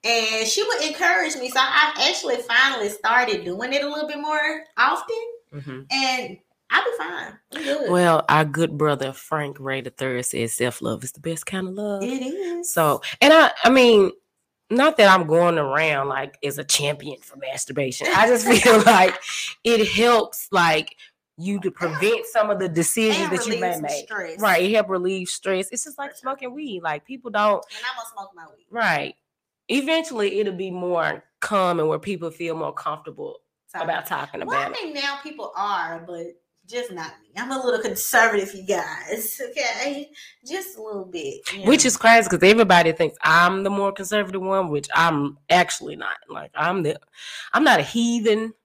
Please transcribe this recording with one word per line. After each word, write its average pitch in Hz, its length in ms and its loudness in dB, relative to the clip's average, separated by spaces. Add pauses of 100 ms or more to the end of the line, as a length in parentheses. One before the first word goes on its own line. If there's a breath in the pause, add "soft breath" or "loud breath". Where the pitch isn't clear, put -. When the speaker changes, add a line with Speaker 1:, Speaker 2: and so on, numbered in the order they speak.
Speaker 1:
And 220 440 0
she 403 140 0
would 466 220 -2
encourage 330 520 0
me. 254 140 -8
So 262 100 -2
I've 302 380 2 (100)
actually 302 280 -2
finally 240 520 0
started 220 560 0
doing 208 300 -6
it 285 100 0
a 294 40 -4
little 302 200 -6
bit 294 120 -8
more 302 440 -4 (140)
often. 302 380 -2 (360)
Speaker 2:
Mm-hmm. 135 280 -12 (100)
Speaker 1:
And 254 480 -4 (320)
I'll 269 140 0
be 480 120 -2
fine. - 420 -10 (180)
I'm 320 80 -8
good. 277 260 -4
Speaker 2:
Well, 175 380 4
our 156 160 4
good 151 340 -2
brother 139 340 0
Frank 147 460 -8
Ray 135 220 -6
the 127 100 -12
third 127 340 -6
says - 300 -4
self-love 120 480 -4
is 127 100 -12
the - 80 -20
best 160 240 -8
kind 190 220 -8
of 185 80 -10
love. 202 300 -6
Speaker 1:
It 254 180 -6
is. 349 500 -8
Speaker 2:
So, 156 300 0 (180 loud breath)
and 285 120 8
I, 320 180 8 (140)
I - 60 8
mean, 233 420 6 (580)
not 285 280 4
that 208 120 10
I'm 185 160 6
going 170 320 4
around, 143 500 0
like, 139 360 -6
as 143 140 -4
a 151 60 -8
champion 143 560 -4
for - 180 -20
masturbation. 135 760 -6
I 214 140 6
just 233 180 2
feel 226 360 8
Speaker 1:
<laughs> - 40 8
Speaker 2:
like 190 320 6 (460 loud breath)
it 226 240 4
helps, 233 640 2
like, 165 440 2 (400 soft breath)
you 190 240 -4
to 185 120 -2
prevent 185 540 0
some 214 240 0
of 190 100 0
the 185 80 -2
decisions 196 560 2
Speaker 1:
And 185 120 -2
Speaker 2:
that 180 100 -4
you 214 80 -2
may 180 80 -4
Speaker 1:
relieve 175 120 -2
some 156 80 -8
Speaker 2:
make. 147 220 -6
Speaker 1:
stress. 180 360 -10
Speaker 2:
Right, 185 220 4
it 202 120 2
help 208 140 2
relieve 185 400 -2
stress. 190 440 -4
It's 240 120 -6
just 294 140 -16
like 285 140 -10
Speaker 1:
For - 60 -20
sure. - 20 -20
Speaker 2:
smoking 262 340 -8
weed. 247 300 -10
Like, 151 200 -4
people 247 280 -14
don't 208 320 2 (100)
Speaker 1:
And - 160 -14
I'm 254 60 -10
gonna 233 180 -12
smoke 196 220 -14
my 165 100 -20
weed. - 240 -20
Speaker 2:
Right. 180 460 -2 (520)
Eventually, 262 680 -2
it'll 202 160 -2
be 185 160 -8
more 175 540 -4 (160)
common 180 480 0
where 156 100 -2
people 170 320 -8
feel 165 260 -8
more 151 160 -6
comfortable - 680 -10 (340)
Speaker 1:
Talking. 170 160 -6
Speaker 2:
about 151 180 -6
talking 143 380 -8
Speaker 1:
Well, - 40 -10 (120)
Speaker 2:
about - 80 -4
Speaker 1:
I - 40 -8
Speaker 2:
it. - 40 -10
Speaker 1:
think 339 200 -10
now 285 260 -6
people 302 340 -14
are, 170 500 -6
but 175 200 -12 (400)
just 240 260 -10
not 165 200 -12 (100)
me. - 140 -20
I'm 247 160 -8
a 262 120 -6
little 240 160 0
conservative, 208 720 0
you 190 100 -16
guys. 196 760 -6 (100)
Okay, 277 600 -6 (360 loud breath)
just 370 300 -10
a 220 60 -16
little 202 220 -10
bit. 180 360 -10 (140)
You 196 140 -12
Speaker 2:
Which 285 160 6
Speaker 1:
know. 254 40 4
Speaker 2:
is - 80 0
crazy 226 320 6
'cause 175 140 2
everybody 185 500 6
thinks 160 300 -2
I'm 175 400 4
the 196 80 0
more 196 220 0
conservative 196 500 -4
one, 190 280 0
which 143 240 -4
I'm 151 440 2 (100)
actually 170 480 0
not. - 200 -8 (120)
Like, - 260 -14
I'm 175 280 -2
the, 151 160 -2 (560 loud breath)
I'm 262 100 4
not 233 160 6
a 147 40 -2
heathen 226 680 0 (120)